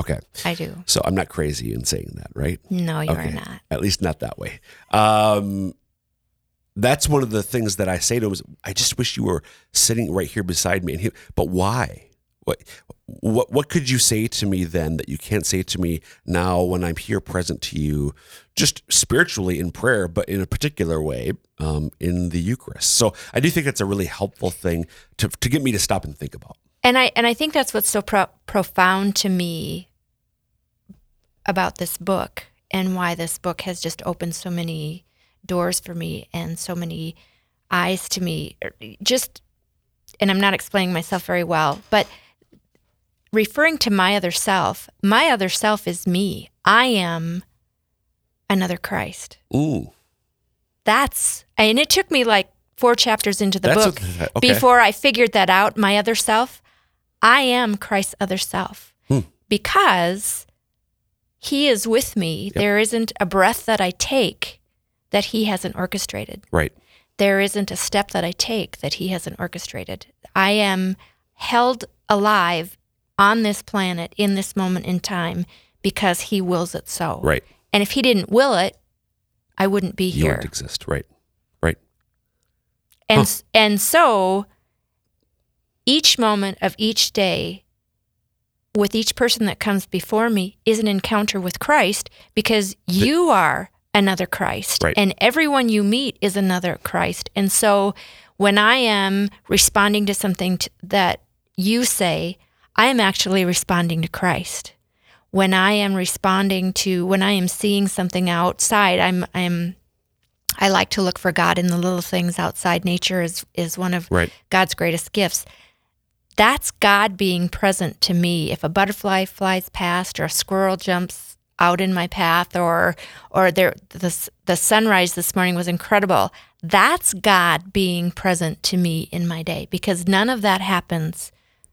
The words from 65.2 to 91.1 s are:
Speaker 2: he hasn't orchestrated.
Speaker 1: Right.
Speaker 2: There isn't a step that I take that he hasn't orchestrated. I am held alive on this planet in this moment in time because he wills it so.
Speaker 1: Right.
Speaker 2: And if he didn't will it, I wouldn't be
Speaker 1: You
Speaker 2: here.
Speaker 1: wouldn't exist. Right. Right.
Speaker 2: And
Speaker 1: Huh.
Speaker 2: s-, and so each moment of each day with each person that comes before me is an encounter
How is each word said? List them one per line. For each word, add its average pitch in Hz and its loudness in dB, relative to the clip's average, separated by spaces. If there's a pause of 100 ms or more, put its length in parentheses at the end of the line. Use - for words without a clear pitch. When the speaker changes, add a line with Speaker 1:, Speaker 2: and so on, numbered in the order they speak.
Speaker 2:
he 220 -2
hasn't 190 -4
orchestrated. - -6
Speaker 1:
Right. 78 0 (460)
Speaker 2:
There 196 4
isn't 202 -2
a 185 -8
step - -2
that 175 -2
I 170 -4
take - -6
that 143 -6
he 180 -6
hasn't 185 -6
orchestrated. 170 -10 (280)
I 190 4
am 190 0 (380)
held 240 0 (240)
alive 190 0 (400)
on 208 6
this 208 0
planet 180 -4
in 202 2
this 190 -4
moment 185 -2
in 180 0
time 175 -4 (380)
because 190 0
he 196 -2
wills 180 -2
it - -12
so. 151 -6
Speaker 1:
Right. - 2 (280)
Speaker 2:
And 202 4
if 202 -2
he 277 0
didn't 220 4
will 254 4
it, 185 0 (800)
I 190 2
wouldn't 196 -2
be 185 -2
Speaker 1:
You 151 -2
Speaker 2:
here. 156 2
Speaker 1:
wouldn't - -6
exist. - -10
Right. 71 -4 (580)
Right. 82 0 (1300)
Speaker 2:
And 214 6
Speaker 1:
Huh. 214 8
Speaker 2:
s-, - -2
and 214 4
so 202 4 (1400)
each 294 2
moment 208 0
of 185 -2
each 214 -2
day 180 -2 (1120)
with 202 2
each 220 -2
person 226 2
that - -4
comes 196 0
before 220 0
me 202 -2
is 220 4
an 220 0
encounter 208 0